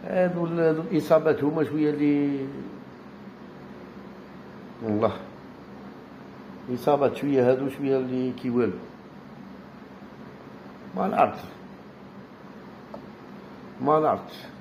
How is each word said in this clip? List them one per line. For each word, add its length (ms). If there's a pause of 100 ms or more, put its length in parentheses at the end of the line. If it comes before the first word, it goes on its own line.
هذو 420
ال-، 140
هذو 220
الإصابات 600
هما 200
شوية 260
اللي، 580 (2250)
والله. 280 (1600)
الإصابات 460
شوية 360
هذو 180
شوية 280
اللي 340
كيوالو. 420 (2250)
ما 100
نعرف. 380 (2250)
ما 180
نعرف. 500 (120)